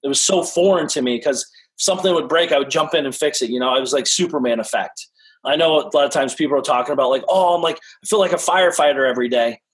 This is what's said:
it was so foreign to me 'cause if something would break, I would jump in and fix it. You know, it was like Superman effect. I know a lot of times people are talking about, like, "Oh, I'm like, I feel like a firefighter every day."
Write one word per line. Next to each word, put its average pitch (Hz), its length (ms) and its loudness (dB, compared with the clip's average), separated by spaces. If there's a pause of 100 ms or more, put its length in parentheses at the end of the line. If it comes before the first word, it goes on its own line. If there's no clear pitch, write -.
it 139 60 -4
was 139 160 0
so 185 180 2
foreign 175 460 2
to 139 140 -4
me 120 180 -2
'cause 135 220 -2
if - 400 -14
something 185 320 0
would 147 140 -2
break, 165 240 2
I 143 60 2
would 135 120 -2
jump 156 240 -2
in 147 120 0
and 131 80 -6
fix 147 280 -2
it. 113 80 -4
You 123 100 -4
know, 127 160 0
it 135 40 0
was 131 120 -6
like 135 160 -2
Superman 139 520 -2
effect. - 460 -6 (380)
I 131 120 -2
know 160 240 2
a - 140 -8
lot 143 120 4
of 139 40 -2
times 139 240 -2
people 143 240 0
are 131 40 -2
talking 127 320 0
about, 131 160 2
like, 131 180 0
"Oh, 180 260 4
I'm 170 80 0
like, 165 140 0
I - 300 -20
feel 214 120 2
like 185 140 2
a 175 40 0
firefighter 156 720 2
every 123 200 -2
day." 117 320 0 (140)